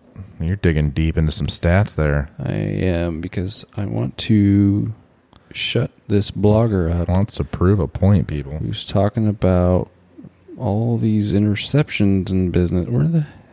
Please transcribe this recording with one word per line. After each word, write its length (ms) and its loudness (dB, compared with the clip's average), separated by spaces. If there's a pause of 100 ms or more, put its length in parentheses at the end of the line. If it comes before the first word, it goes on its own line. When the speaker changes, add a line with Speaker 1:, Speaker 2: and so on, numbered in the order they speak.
(400)
Speaker 1:
You're 160 -2
digging 340 0
deep 260 -2
into 160 2
some 140 -4
stats 480 0
there. 340 0 (120)
Speaker 2:
I 120 -4
am, 680 -2
because 440 -8 (120)
I 100 -4
want 320 -6
to 760 4 (600)
shut 400 -4 (160)
this 240 0
blogger 680 2
up. 80 -2
Speaker 1:
Wants 280 0
to 80 -4
prove 340 2
a 100 0
point, 380 2
people. 320 -8
Speaker 2:
Who's 260 -8
talking 440 -2
about 640 2 (680)
all 400 -2
these 340 0
interceptions 1000 0
and 220 0
business. 360 0
Where 180 0
the 200 0 (260)